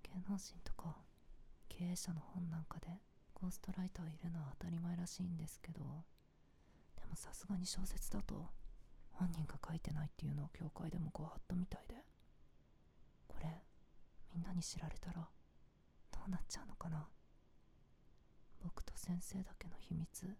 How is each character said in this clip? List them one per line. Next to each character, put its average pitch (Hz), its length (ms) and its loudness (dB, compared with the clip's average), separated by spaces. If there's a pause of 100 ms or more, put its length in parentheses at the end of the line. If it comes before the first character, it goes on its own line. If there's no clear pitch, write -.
芸 - 260 -6
能 202 80 6
人 - 280 -6
と - 100 4
か 165 220 -2 (720)
経 - 160 -2
営 180 120 2
者 - 160 0
の 160 80 2
本 175 300 0
な 160 80 2
ん 156 60 0
か - 160 -4
で - 80 -6 (440)
ゴ - 140 0
ー 180 60 4
ス - 80 -2
ト - 120 -2
ラ 185 120 2
イ 185 60 2
タ 175 120 -4
ー 160 100 -2
い 156 60 -8
る 170 140 0
の 165 80 2
は 139 180 -2
当 175 80 -2
た 170 40 2
り 170 100 4
前 175 160 4
ら 175 100 2
し - 140 -2
い - 20 6
ん 175 140 4
で 160 100 0
す - 140 -6
け - 100 -6
ど、 160 100 -4 (1160)
で - 100 0
も 170 80 4
さ - 180 -4
す - 140 -8
が 202 100 2
に 180 80 2
小 - 220 4
説 - 240 4
だ 202 120 8
と - 280 0 (600)
本 180 180 6
人 160 160 4
が - 180 0
書 - 80 -2
い 165 60 2
て 160 140 2
な 151 100 4
い 151 60 2
っ - 80 -2
て 156 100 -2
い 143 40 4
う 143 40 4
の 147 120 2
を - 20 -4
教 160 220 -2
会 165 200 -2
で 175 80 2
も 156 140 2
ご 151 120 -2
法 - 220 -4
度 - 80 4
み 180 120 6
た - 120 -2
い - 80 -12
で。 233 180 -8 (1200)
こ - 100 0
れ、 160 240 0 (720)
み 170 60 2
ん - 20 0
な 185 100 0
に 175 80 4
知 165 200 0
ら 160 80 -2
れ - 100 0
た 175 140 -2
ら 165 180 -2 (800)
ど - 160 4
う 190 40 2
な 180 80 6
っ - 100 6
ち - 100 -2
ゃ - 60 -4
う - 20 -4
の - 80 -4
か - 140 -4
な。 156 200 2 (1500)
僕 - 220 0
と - 100 -2
先 175 280 2
生 190 200 0
だ - 160 -4
け - 100 -6
の - 100 0
秘 - 160 -2
密 180 460 -2